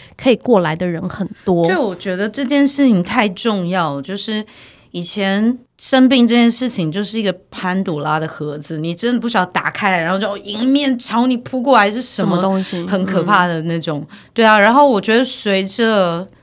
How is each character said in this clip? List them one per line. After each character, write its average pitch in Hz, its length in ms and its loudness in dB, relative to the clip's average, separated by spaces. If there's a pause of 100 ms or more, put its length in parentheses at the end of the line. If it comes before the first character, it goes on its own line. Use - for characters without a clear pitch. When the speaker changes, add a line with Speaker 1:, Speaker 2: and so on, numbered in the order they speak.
(160)
Speaker 1:
可 - 140 2
以 226 60 4
过 214 240 2
来 160 160 0
的 180 100 -4
人 170 220 -4
很 175 200 -6 (160)
多。 170 240 2
Speaker 2:
就 190 120 2
我 208 160 -2
觉 185 200 -6
得 202 120 -2
这 262 160 -6
件 285 240 4
事 285 180 2
情 202 160 4
太 208 260 0
重 196 400 -4
要 170 280 -2
了， 139 60 -8
就 185 140 -10
是 214 260 -6 (500)
以 175 100 -8
前 208 560 -2 (180)
生 262 320 4
病 247 180 4
这 226 80 2
件 233 160 4
事 233 200 -2
情 170 200 -4
就 196 140 -4
是 208 140 -6
一 226 40 -2
个 202 80 0 (200)
潘 185 340 -4
朵 165 160 -4
拉 151 180 -2
的 156 80 -4
盒 151 300 -8
子， 151 220 -10
你 165 160 -4
真 233 180 -2
的 240 80 0
不 233 80 -4
需 233 80 -2
要 185 80 2
打 175 260 -4
开 202 200 -2
来， 180 100 0
然 165 100 -2
后 190 80 0
就 202 200 -4
迎 208 320 -4
面 269 280 0
朝 240 280 -2
你 254 100 0
扑 247 240 -8
过 254 160 4
来 208 140 4
是 220 100 -6
什 202 260 -4
么 180 100 2
Speaker 1:
什 - 0 -
么 180 60 0
东 190 220 0
西？ 180 220 -8
Speaker 2:
很 190 180 -2
可 190 180 0
怕 185 240 4
的 165 160 -2
那 165 160 -2
种。 151 220 -6 (100)
Speaker 1:
嗯。 - 60 -20 (160)
Speaker 2:
对 226 100 0
啊， 214 160 6
然 208 140 6
后 285 160 6
我 226 100 2
觉 220 160 0
得 247 80 4
随 202 440 -2
着， 190 600 0 (160)